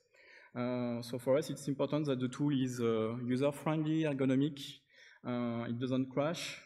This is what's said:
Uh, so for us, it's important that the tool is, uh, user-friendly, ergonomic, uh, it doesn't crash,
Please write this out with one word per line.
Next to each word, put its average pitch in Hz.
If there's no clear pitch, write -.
Uh, 123
so 120
for 131
us, 156
it's -
important 147
that 135
the 127
tool 147
is, 127
uh, 113
user-friendly, 151
ergonomic, 139
uh, 120
it 117
doesn't 131
crash, -